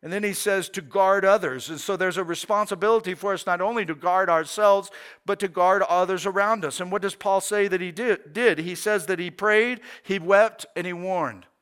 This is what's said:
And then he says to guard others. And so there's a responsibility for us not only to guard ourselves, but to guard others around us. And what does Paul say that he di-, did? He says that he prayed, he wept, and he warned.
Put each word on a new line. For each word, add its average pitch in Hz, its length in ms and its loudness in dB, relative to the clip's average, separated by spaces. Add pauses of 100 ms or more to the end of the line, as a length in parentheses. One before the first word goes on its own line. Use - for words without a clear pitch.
And 160 100 -10
then 208 100 -4
he 202 100 -2
says 196 360 -2
to - 120 -8
guard 190 440 2
others. 165 460 2
And 151 80 -10
so 190 180 -4
there's 185 200 -2
a 190 60 -2
responsibility 202 920 -2
for 196 180 -4
us 180 140 -6
not 175 140 -2
only 220 260 -2
to 160 80 -6
guard 180 340 0
ourselves, 190 640 2 (340)
but 202 140 -4
to 202 80 -2
guard 185 340 2
others 180 460 0
around 202 360 0
us. 143 160 -6
And 180 120 -6
what 202 100 -2
does 190 140 -4
Paul 196 260 0
say 202 260 0
that 180 140 -2
he 180 100 -6
di-, 208 260 -2 (140)
did? 196 280 2
He 170 160 -6
says 208 320 -2
that 190 100 -2
he 175 140 -6
prayed, 220 500 0 (220)
he 196 160 -4
wept, 196 560 2
and 175 100 -6
he 180 80 -8
warned. 170 540 -6 (140)